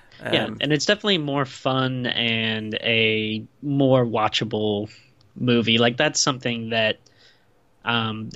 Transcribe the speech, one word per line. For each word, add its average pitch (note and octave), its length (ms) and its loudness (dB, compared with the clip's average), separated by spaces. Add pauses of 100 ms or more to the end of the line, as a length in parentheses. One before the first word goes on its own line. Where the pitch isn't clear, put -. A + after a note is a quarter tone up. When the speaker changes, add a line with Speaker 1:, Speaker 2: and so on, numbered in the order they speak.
(240)
Speaker 1:
Yeah, A2+ 220 0
Speaker 2:
Um, A2 160 -8
Speaker 1:
and C#3+ 100 0
it's D3 140 0
definitely G#3 320 2
more C#3+ 280 -2
fun C3 600 -2
and A2 720 -2
a A2 680 0 (200)
more C3+ 420 4
watchable G#2+ 800 -2 (480)
movie. A#2 440 2
Like, A#2+ 180 2
that's D3+ 220 0
something A#2+ 500 -2
that, A2 300 0 (840)
um, A2 520 -4